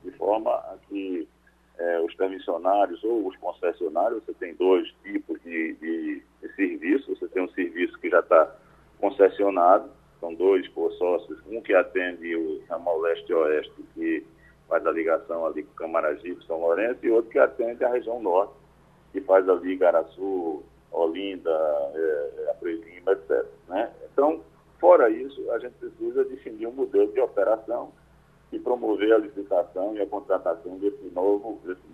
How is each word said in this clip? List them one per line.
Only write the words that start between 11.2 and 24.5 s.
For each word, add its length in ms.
um 120
que 140
atende 600
o 340
ramal 320
leste 300
e 40
oeste, 500
que 320
faz 160
a 60
ligação 560
ali 160
com 120
Camaragibe, 720
São 140
Lourenço, 420
e 80
outro 200
que 80
atende 460
a 60
região 300
norte, 320
que 80
faz 280
ali 240
Igaraçu, 920
Olinda, 600
é, 560
Abreu 260
Lima, 360
et 80
cetera, 280
né? 220
Então, 300